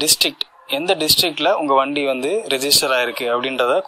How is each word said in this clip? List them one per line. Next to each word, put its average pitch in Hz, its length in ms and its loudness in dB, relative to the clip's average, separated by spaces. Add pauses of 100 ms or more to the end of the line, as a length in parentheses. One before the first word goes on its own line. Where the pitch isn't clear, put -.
district, - 420 0 (340)
எந்த 185 140 0 (100)
டிஸ்ட்ரிக்ட்ல 147 480 0 (100)
உங்க 143 200 2
வண்டி 143 220 -2 (100)
வந்து 127 180 -2 (240)
register 135 420 2
ஆயிருக்கு 120 380 -2
அப்படின்றத 127 400 0 (120)